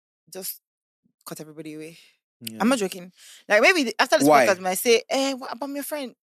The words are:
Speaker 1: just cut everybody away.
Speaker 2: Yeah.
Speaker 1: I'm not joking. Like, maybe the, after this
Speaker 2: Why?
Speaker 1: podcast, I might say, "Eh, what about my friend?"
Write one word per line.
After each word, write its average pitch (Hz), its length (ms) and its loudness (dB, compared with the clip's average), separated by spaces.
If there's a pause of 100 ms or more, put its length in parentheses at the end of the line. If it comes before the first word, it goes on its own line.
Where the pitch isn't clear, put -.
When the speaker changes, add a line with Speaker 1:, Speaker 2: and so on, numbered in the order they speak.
(340)
Speaker 1:
just - 280 -14 (640)
cut - 140 -14
everybody 156 360 -16
away. 156 220 -18 (440)
Speaker 2:
Yeah. 113 180 -14
Speaker 1:
I'm 196 100 2
not 262 100 2
joking. 185 320 -8 (360)
Like, 214 140 4
maybe 339 220 4
the, 233 180 -6
after 311 160 2
this 277 100 2
Speaker 2:
Why? 269 200 6
Speaker 1:
podcast, 190 100 2
I 185 40 -14
might 185 180 -4
say, 233 300 2
"Eh, 269 240 -2
what 254 200 -12
about 277 160 -10
my 285 120 -10
friend?" 285 420 -10